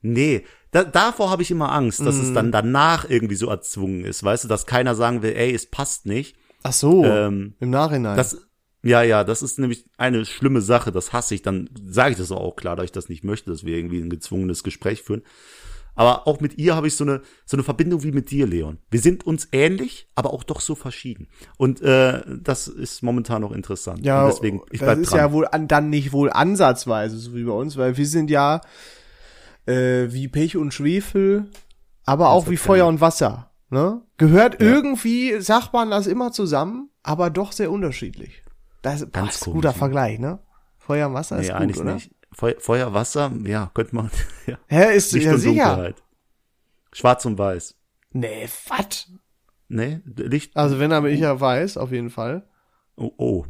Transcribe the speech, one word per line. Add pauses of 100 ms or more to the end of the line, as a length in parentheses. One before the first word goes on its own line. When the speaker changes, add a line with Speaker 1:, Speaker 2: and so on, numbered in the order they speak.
Speaker 1:
Nee, (260)
da,
davor
hab
ich
immer
Angst,
dass
es
Speaker 2:
Mhm.
Speaker 1:
dann
danach
irgendwie
so
erzwungen
ist,
weißt
du,
dass
keiner
sagen
will,
"Ey,
es
passt
nicht." (260)
Speaker 2:
Ach
so,
Speaker 1:
Ähm,
Speaker 2:
im
Nachhinein.
Speaker 1:
das, (380)
ja,
ja,
das
ist
nämlich (120)
eine
schlimme
Sache,
das
hasse
ich,
dann (200)
sag
ich
das
auch
klar,
dass
ich
das
nicht
möchte,
dass
wir
irgendwie
ein
gezwungenes
Gespräch
führen. (760)
Aber
auch
mit
ihr
hab
ich
so
eine, (240)
so
eine
Verbindung
wie
mit
dir,
Leon. (140)
Wir
sind
uns
ähnlich,
aber
auch
doch
so
verschieden. (280)
Und,
äh, (220)
das
ist
momentan
noch
interessant.
Speaker 2:
Ja,
Speaker 1:
Und
deswegen, (100)
ich
Speaker 2:
das
Speaker 1:
bleib
Speaker 2:
ist
Speaker 1:
dran.
Speaker 2:
ja
wohl
an,
dann
nicht
wohl
ansatzweise,
so
wie
bei
uns,
weil
wir
sind
ja, (1040)
äh,
wie
Pech
und
Schwefel, (580)
aber
auch
Speaker 1:
September.
Speaker 2:
wie
Feuer
und
Wasser, (200)
ne? (160)
Gehört
Speaker 1:
Ja.
Speaker 2:
irgendwie,
sagt
man
das
immer
zusammen, (120)
aber
doch
sehr
unterschiedlich. (400)
Das
Speaker 1:
Ganz
Speaker 2:
ist
ein
Speaker 1:
komisch,
Speaker 2:
guter
Speaker 1:
ne?
Speaker 2:
Vergleich,
ne? (400)
Feuer
und
Wasser
Speaker 1:
Nee,
Speaker 2:
ist
gut,
Speaker 1:
eigentlich
Speaker 2:
oder?
Speaker 1:
nicht. (220)
Feu-,
Feuer,
Wasser, (120)
ja,
könnte
man, (180)
<laughs>
ja. (100)
Speaker 2:
Hä,
ist
Speaker 1:
Licht
Speaker 2:
ja
Speaker 1:
und
Speaker 2:
sicher.
Speaker 1:
Dunkelheit. (880)
Schwarz
und
Weiß. (380)
Speaker 2:
Nee, (200)
wat? (600)
Speaker 1:
Nee, (160)
Licht.
Speaker 2:
Also
wenn,
dann
bin
ich
ja
weiß,
auf
jeden
Fall. (520)
Speaker 1:
Oh,
oh.